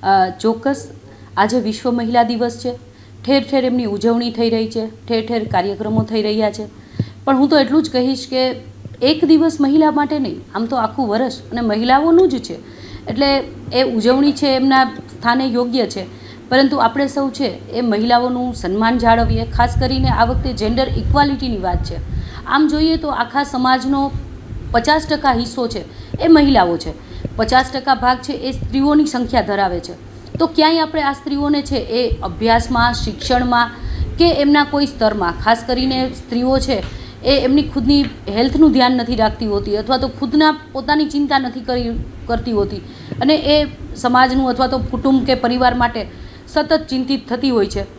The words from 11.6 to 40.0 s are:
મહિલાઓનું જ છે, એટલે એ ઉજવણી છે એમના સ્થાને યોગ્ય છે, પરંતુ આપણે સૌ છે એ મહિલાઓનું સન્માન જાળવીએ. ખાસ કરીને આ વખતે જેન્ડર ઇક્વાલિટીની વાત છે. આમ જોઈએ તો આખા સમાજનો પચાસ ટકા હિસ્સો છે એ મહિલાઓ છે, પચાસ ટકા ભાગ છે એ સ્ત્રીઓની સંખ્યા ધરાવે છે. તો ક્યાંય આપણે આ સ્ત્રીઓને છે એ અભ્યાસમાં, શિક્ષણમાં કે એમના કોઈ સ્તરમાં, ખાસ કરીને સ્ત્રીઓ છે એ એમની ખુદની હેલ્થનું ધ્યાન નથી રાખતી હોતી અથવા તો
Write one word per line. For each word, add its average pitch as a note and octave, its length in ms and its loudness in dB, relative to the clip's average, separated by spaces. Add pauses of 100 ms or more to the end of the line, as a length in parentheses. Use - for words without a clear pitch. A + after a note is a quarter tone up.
મહિલાઓનું C4+ 680 4
જ C4 100 -2
છે, - 160 -10 (540)
એટલે C#4 340 0 (300)
એ B3 100 2
ઉજવણી B3+ 500 2
છે C#4+ 240 0
એમના C4 280 4
સ્થાને - 600 -2
યોગ્ય A#3+ 420 0
છે, F#3 320 -10 (300)
પરંતુ C4+ 280 4
આપણે A#3+ 300 2
સૌ C#4 240 -2
છે - 420 -6
એ A3 80 -2
મહિલાઓનું A#3+ 760 0
સન્માન A3 440 0
જાળવીએ. A3+ 460 2
ખાસ A#3+ 360 0
કરીને C4 280 0
આ A3+ 160 4
વખતે B3+ 280 0
જેન્ડર A3+ 360 0
ઇક્વાલિટીની C4 680 0
વાત F3+ 280 -2
છે. E3+ 120 -8 (500)
આમ D4 220 2
જોઈએ D#4+ 280 2
તો D#4+ 120 -4
આખા C4 360 -2
સમાજનો C4 680 0 (600)
પચાસ D4 400 2
ટકા D4 220 0
હિસ્સો A#3+ 360 -2
છે G#3 120 -6 (420)
એ E4+ 60 2
મહિલાઓ C4+ 480 6
છે, D#3+ 160 -6 (440)
પચાસ B3+ 380 2
ટકા C4 200 0
ભાગ B3 220 0
છે B3+ 160 -8
એ B3+ 200 -4
સ્ત્રીઓની D4 540 2
સંખ્યા B3 360 0
ધરાવે F#3+ 380 -2
છે. F3 120 -14 (460)
તો E4 80 2
ક્યાંય E4 320 2
આપણે D#4 240 -2
આ C#4 100 0
સ્ત્રીઓને C#4+ 500 -2
છે C#4 140 -4
એ A#3+ 440 -2
અભ્યાસમાં, A#3 760 0
શિક્ષણમાં A#3+ 760 0 (480)
કે E4+ 120 6
એમના D4 340 4
કોઈ C#4+ 220 -2
સ્તરમાં, G#3 480 0 (100)
ખાસ A3+ 220 2
કરીને C4 420 -2
સ્ત્રીઓ B3+ 500 -2
છે B3+ 240 -2 (420)
એ C#4 200 4
એમની C4+ 180 4
ખુદની C#4 420 2 (240)
હેલ્થનું C4 440 4
ધ્યાન B3 200 4
નથી A#3+ 240 -2
રાખતી A3 300 0
હોતી G3+ 300 -2
અથવા A3 200 -2
તો C4 120 -2